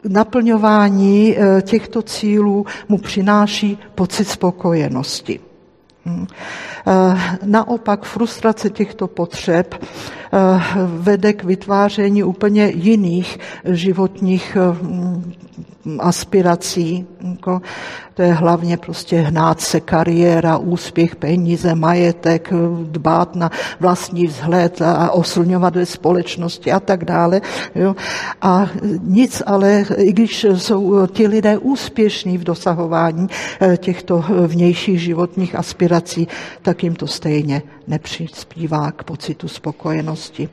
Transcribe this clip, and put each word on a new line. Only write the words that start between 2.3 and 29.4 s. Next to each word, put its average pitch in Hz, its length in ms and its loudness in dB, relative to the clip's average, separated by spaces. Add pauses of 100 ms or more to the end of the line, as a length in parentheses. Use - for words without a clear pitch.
mu 208 100 4
přináší 208 800 0 (160)
pocit 190 340 -2
spokojenosti. 156 1120 -2 (640)
Hmm. 175 220 -6 (600)
Eh, 185 580 2
naopak 214 600 0
frustrace 220 680 -2
těchto 196 380 -4
potřeb, 175 680 -2
eh, - 640 -6 (480)
vede 190 460 2
k 185 120 -6
vytváření 202 760 2
úplně 208 520 2
jiných 180 640 0 (260)
životních, 185 920 0
eh, 180 200 2 (1200)
aspirací. 175 1080 0 (240)
Jako, 180 320 -4 (520)
to 185 80 0
je 175 100 6
hlavně 170 440 2
prostě - 440 -4
hnát 160 400 2
se - 200 0
kariéra, 165 800 2
úspěch, 170 580 -2
peníze, 170 580 0
majetek, 170 760 2 (300)
dbát 165 540 0
na 165 140 0 (300)
vlastní 175 460 0
vzhled 165 560 0
a, 165 100 2
a 147 180 0
oslňovat 175 680 0
ve 180 100 0
společnosti 170 880 -2
a 190 80 2
tak 190 240 -2
dále, 170 360 2 (340)
jo. 196 220 0 (460)
A 190 240 4 (360)
nic 226 440 2